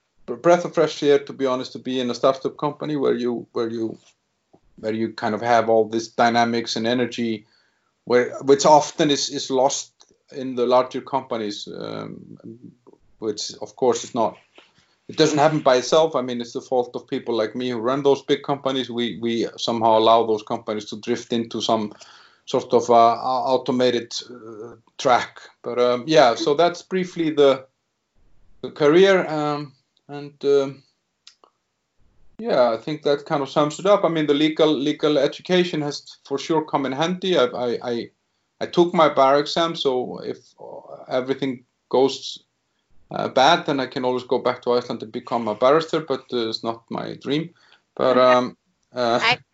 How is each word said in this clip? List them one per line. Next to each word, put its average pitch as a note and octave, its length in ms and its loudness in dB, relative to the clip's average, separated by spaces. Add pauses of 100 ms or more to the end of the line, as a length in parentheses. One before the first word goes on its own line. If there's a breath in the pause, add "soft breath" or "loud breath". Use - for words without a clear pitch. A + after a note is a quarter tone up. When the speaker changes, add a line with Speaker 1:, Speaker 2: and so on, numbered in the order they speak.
(260)
Speaker 1:
breath E3+ 400 2
of D#3 80 -10
fresh D#3 300 0
air, C#3+ 160 4
to C#3+ 140 -8
be C3 120 -4
honest, B2+ 280 -4
to - 60 -12
be C3 200 -6
in B2 100 -2
a A#2+ 60 -6
startup C3+ 420 -2
company D3+ 380 -6
where B2 180 0
you, A#2+ 400 -4
where A#2 160 -4
you, A2+ 280 -6 (800)
where A2 160 -6
you A2 200 -4
kind A2+ 220 -4
of G#2 60 -8
have A#2 280 2
all A2+ 160 4
this A2+ 220 -6
dynamics A#2 680 0
and A2+ 120 -4
energy, A#2 580 -4 (600)
where, B2 360 0
which C#3 240 4
often D3+ 460 4
is, C3+ 180 -2
is C#3 200 -8
lost C3+ 440 -2 (380)
in C3 240 -10
the A#2+ 100 0
larger B2+ 360 0
companies, A#2 640 -8 (100)
um, G#2+ 600 -12 (840)
which G#2+ 420 -8
of - 140 -16
course A#2 280 0
is - 120 -14
not, A2+ 220 -2 (720 soft breath)
it A#2 80 -16
doesn't D3+ 220 2
happen D3+ 240 2
by B2+ 160 4
itself. D#3 400 2
I B2 40 0
mean, B2 200 -6
it's A#2 100 -12
the C3+ 80 -8
fault B2 340 -4
of A#2+ 140 -12
people B2 260 -6
like A2 220 -2
me B2+ 140 -6
who A#2+ 100 -6
run C3 240 -2
those C#3 180 2
big C#3 220 -2
companies. C3+ 460 -4
We, A#2 300 -4
we A#2 360 -2
somehow A2+ 420 2
allow A2+ 280 6
those G#2+ 180 -2
companies A2 460 -6
to G#2+ 100 -12
drift A#2 320 -6
into A#2 300 -4
some A2 320 -2 (520 loud breath)
sort B2 280 -2
of, A#2 160 2
uh, B2 40 6
au-, B2 600 4
automated, B2+ 580 0 (160)
uh, A#2 460 -16 (220)
track. A#2+ 420 0 (220)
But, A#2+ 180 -4
um, B2 280 2
yeah, C#3 280 6
so D3 200 0
that's F3 260 2
briefly F3 480 -4
the, C#3 360 4 (960)
the B2+ 100 -10
career, F3 560 4
um, D3 440 -4 (380)
and, C#3+ 240 -14 (120)
um, C#3 380 2 (1600)
yeah, D#3 320 2
I A2+ 60 -4
think D3 260 -10
that C#3+ 220 0
kind D3 160 -2
of C3+ 80 -6
sums D3+ 300 -2
it D#3+ 60 -10
up. G3 200 4
I E3 40 0
mean, D#3 180 -2
the D3 60 2
legal, D#3 400 2
legal D3 440 -2
education F3 640 -2
has - 420 -10
for C#3 140 -6
sure D#3 260 -2
come C#3+ 220 -2
in B2+ 60 -4
handy. F3 460 -2
I, B2+ 80 4
I, A#2+ 380 -4
I, A#2+ 260 -6 (520)
I A2 40 -4
took F3 280 2
my D#3+ 160 6
bar C3+ 300 4
exam, E3 360 -2
so B2 440 -4
if, - 180 -10 (220)
uh, - 500 -20
everything C3 540 -4 (260)
goes, - 540 -2 (680)
uh, - 160 -4
bad, D#3 380 2
then C#3 140 -2
I B2+ 80 -4
can B2+ 180 -8
always B2+ 180 -2
go B2 160 -2
back B2 220 -4
to A#2+ 120 -2
Iceland A#2+ 300 -4
and A2 80 -14
become A#2+ 380 -6
a G#2 60 -4
barrister, D#3 460 2
but, C#3 300 -6
uh, A#2 180 -2
it's A2+ 140 -8
not A2+ 260 -6
my A2+ 260 -8
dream. D#3 340 -4 (460 soft breath)
But, B2+ 220 2
um, B2+ 380 4 (380)
uh, A#2+ 280 0
Speaker 2:
I A#3 160 2 (160)